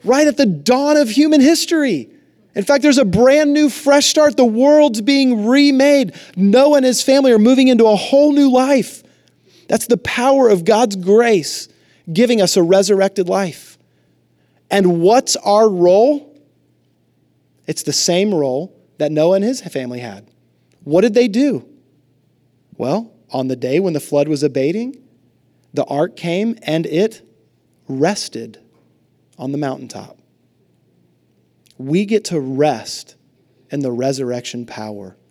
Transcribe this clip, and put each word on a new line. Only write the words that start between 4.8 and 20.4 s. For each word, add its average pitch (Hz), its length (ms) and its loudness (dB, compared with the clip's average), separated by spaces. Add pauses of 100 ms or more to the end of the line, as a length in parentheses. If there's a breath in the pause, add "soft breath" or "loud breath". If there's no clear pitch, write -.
being 247 460 0
remade. 277 680 2 (220 loud breath)
Noah 254 420 4
and 262 80 2
his 254 160 0
family 269 300 2
are 220 80 4
moving 254 300 4
into 233 160 4
a 214 100 4
whole 285 360 2
new 277 200 2
life. 262 500 0 (640 soft breath)
That's - 200 -4
the 233 100 0
power 269 520 0
of 180 160 0
God's 208 320 0
grace 202 680 0 (440 soft breath)
giving 226 300 0
us 180 160 0
a 180 60 4
resurrected 190 680 0
life. 190 480 -6 (920)
And 180 320 0
what's 233 360 2
our 214 320 2
role? 202 680 2 (1300)
It's 156 160 -10
the 143 100 -6
same 190 400 -2
role 147 440 -4 (200)
that 151 140 -4
Noah 156 260 2
and 196 80 -2
his 254 160 -6
family 127 380 -10
had. 107 300 -16 (540)